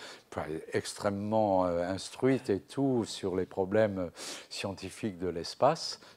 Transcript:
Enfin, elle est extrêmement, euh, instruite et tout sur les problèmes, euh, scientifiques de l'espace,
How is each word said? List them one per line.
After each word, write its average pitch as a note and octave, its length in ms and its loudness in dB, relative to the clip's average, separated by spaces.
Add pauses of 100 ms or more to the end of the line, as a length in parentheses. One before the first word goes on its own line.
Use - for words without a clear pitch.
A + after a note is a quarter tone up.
(300)
Enfin, D#2+ 180 -6
elle D#2 80 -4
est - 200 -4
extrêmement, G2+ 880 2
euh, F2 240 2
instruite A#2+ 640 0
et G2 80 4
tout C3 460 0
sur F#2 320 -4
les F2+ 100 2
problèmes, G2 520 2
euh, E2+ 120 -4 (400)
scientifiques F#2+ 680 -6
de F#2 100 -2
l'espace, E2+ 720 0 (160)